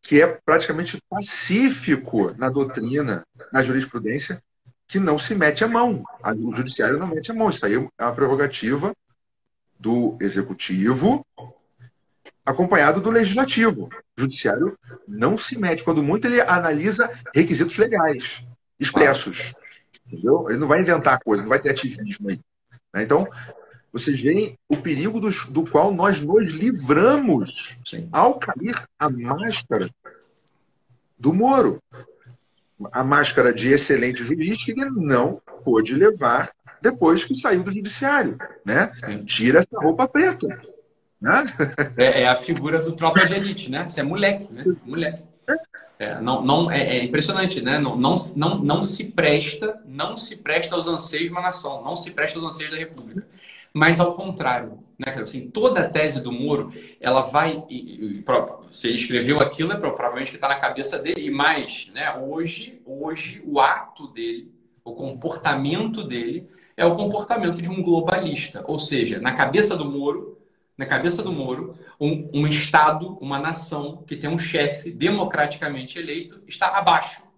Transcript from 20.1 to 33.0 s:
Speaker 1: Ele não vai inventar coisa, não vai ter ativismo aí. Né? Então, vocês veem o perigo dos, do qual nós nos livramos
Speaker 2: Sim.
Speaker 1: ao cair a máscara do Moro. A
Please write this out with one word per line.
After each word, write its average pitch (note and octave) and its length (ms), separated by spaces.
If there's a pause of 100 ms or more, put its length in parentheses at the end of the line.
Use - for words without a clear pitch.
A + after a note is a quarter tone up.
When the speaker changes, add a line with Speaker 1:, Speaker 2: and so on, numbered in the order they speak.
Speaker 1:
Ele B2 100
não D3 80
vai D#3+ 140
inventar D#3 420
coisa, G#2 180
não G#2+ 80
vai C3+ 100
ter C#3 120
ativismo G#2 580
aí. F#2 100 (540)
Né? G#2 100
Então, D3+ 240 (640)
vocês B2+ 280
veem F3 380 (120)
o C#3+ 80
perigo F3 420
dos, G3+ 280
do C#3+ 220
qual F3+ 240
nós F3 280
nos F3 300
livramos F3+ 1000 (320)
Speaker 2:
Sim. E3+ 280
Speaker 1:
ao B3 260
cair - 500 (120)
a D3+ 100
máscara B2+ 800 (1300)
do C#3+ 160
Moro. A#3 480 (1120)
A B2+ 120